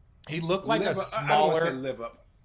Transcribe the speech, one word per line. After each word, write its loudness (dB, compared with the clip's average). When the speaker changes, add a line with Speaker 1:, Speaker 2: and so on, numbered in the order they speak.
Speaker 1:
He -4
looked -2
like 2
Speaker 2:
live 0
Speaker 1:
a -2
Speaker 2:
up? -2
I -2
don't -
wanna 4
say 2
Speaker 1:
smaller, 0
Speaker 2:
live -6
up. -10